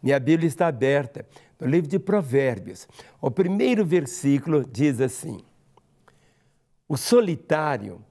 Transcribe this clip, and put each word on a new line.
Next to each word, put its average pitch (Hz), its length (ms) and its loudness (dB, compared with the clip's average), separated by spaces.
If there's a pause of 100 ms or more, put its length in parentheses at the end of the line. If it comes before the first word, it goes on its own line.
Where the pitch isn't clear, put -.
Minha 139 180 2
Bíblia 160 280 2
está 170 200 0
aberta 139 580 0 (340)
no 131 80 -4
livro 151 220 2
de 185 80 0
Provérbios. 135 880 -2 (320)
O - 120 -2
primeiro 202 520 2
versículo 143 800 0
diz 131 380 0
assim: 127 380 -6 (1500)
"O 156 80 -2
solitário 151 1040 0 (120)